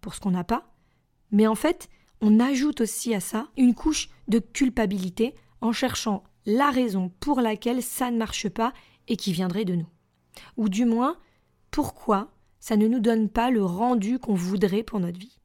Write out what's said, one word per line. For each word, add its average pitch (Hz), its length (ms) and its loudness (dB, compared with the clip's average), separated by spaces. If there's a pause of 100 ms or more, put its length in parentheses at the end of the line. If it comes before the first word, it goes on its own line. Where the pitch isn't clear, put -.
pour - 120 -12
ce - 60 -14
qu'on 202 100 -2
n'a 180 140 0
pas, 240 280 -4 (600)
mais 214 160 6
en 220 80 2
fait, 320 340 -2 (320)
on 214 180 6
ajoute 269 420 0
aussi 226 340 -2
à 185 60 -2
ça 226 260 -6 (100)
une 247 160 6
couche - 360 -2 (180)
de 220 100 2
culpabilité 214 960 -2 (280)
en 233 100 0
cherchant 226 520 -2 (220)
la 262 240 2
raison 202 500 0
pour 277 220 0
laquelle 233 400 -2
ça 247 300 -4
ne 233 60 -2
marche 220 320 -4
pas 226 220 -2 (360)
et 240 80 0
qui 190 160 -4
viendrait 185 340 -2
de 180 100 -2
nous. 165 140 -4 (680)
Ou 220 120 0
du 208 160 0
moins, 240 320 0 (540)
pourquoi - 580 -2 (300)
ça - 180 0
ne 214 100 6
nous 247 120 2
donne 220 300 2
pas 240 200 0
le 214 160 2
rendu 220 540 0
qu'on 214 160 -2
voudrait 190 480 0
pour 214 160 -6
notre 175 180 -4
vie. 214 280 -20